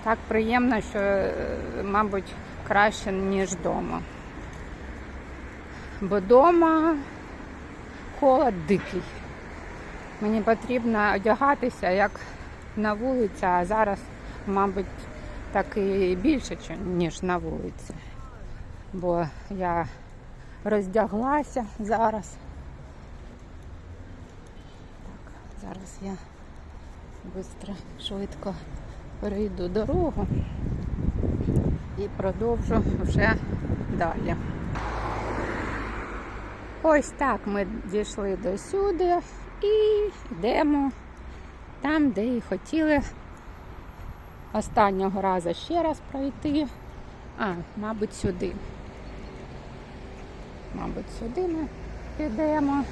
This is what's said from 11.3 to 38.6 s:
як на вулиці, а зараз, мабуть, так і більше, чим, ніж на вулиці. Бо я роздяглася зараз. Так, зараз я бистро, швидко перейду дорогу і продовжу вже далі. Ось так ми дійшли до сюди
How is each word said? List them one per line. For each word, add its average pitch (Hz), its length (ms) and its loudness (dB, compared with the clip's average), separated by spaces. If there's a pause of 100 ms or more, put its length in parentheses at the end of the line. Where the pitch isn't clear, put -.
як 196 220 6 (640)
на 214 180 2
вулиці, 233 520 2
а 180 200 6
зараз, 208 340 4 (480)
мабуть, 196 380 2 (680)
так - 260 0
і 190 380 4
більше, 226 420 2 (100)
чим, 175 300 -2
ніж 170 260 0
на 180 140 2
вулиці. 160 560 -6 (1000)
Бо 175 320 2 (240)
я 175 380 0 (760)
роздяглася 214 1000 2 (140)
зараз. 214 560 2 (2750)
Так, - 300 -14 (280)
зараз 190 400 -12
я 196 120 -6 (1200)
бистро, 190 380 -10 (260)
швидко 202 560 -6 (640)
перейду 202 480 -2
дорогу 269 600 2 (1700)
і 381 40 -2 (160)
продовжу 214 680 2 (180)
вже 214 320 6 (640)
далі. 170 380 0 (2500)
Ось 294 260 6
так 254 360 2
ми 202 220 0 (240)
дійшли 202 520 -2
до 196 140 -2
сюди 359 600 2 (440)